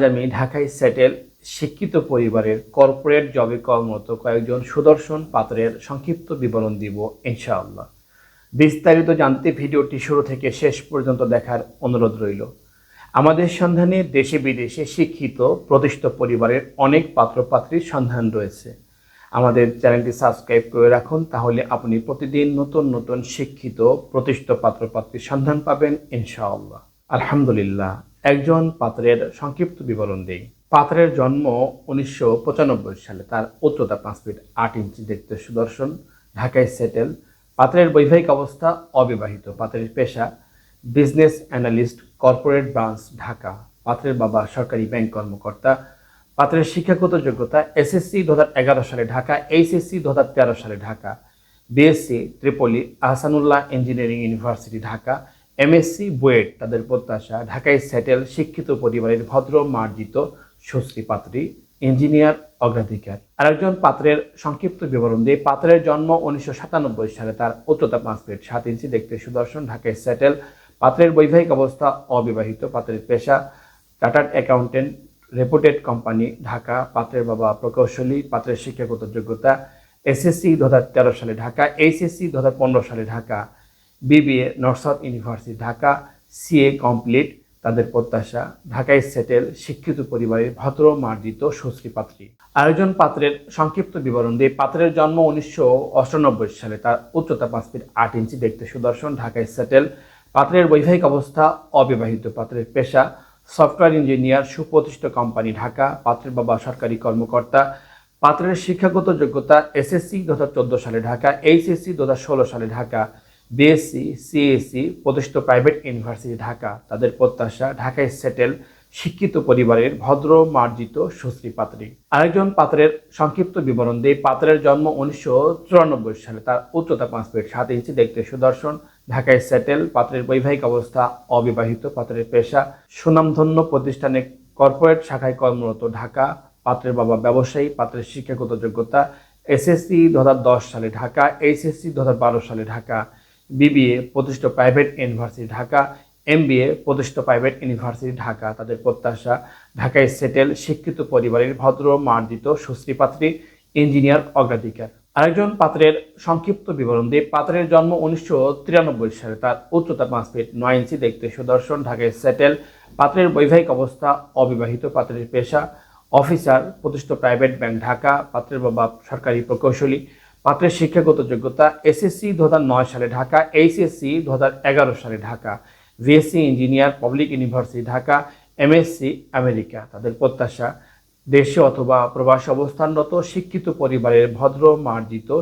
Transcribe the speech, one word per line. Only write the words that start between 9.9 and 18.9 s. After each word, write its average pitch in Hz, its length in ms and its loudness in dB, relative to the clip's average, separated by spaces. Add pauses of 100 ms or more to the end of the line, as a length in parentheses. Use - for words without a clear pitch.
শুরু 147 240 0
থেকে 135 300 -6
শেষ - 240 -2 (140)
পর্যন্ত 131 300 -2 (140)
দেখার 120 260 -2 (200)
অনুরোধ 120 360 0
রইল। 107 260 -6 (720)
আমাদের 160 340 4 (100)
সন্ধানে 175 400 2 (180)
দেশে 135 220 0
বিদেশে 127 480 -4
শিক্ষিত - 520 -4 (280)
প্রতিষ্ঠিত 135 380 0 (140)
পরিবারের 120 440 0 (160)
অনেক 143 240 4 (120)
পাত্রপাত্রীর 127 800 0
সন্ধান 123 380 -2
রয়েছে। 104 400 -8 (640)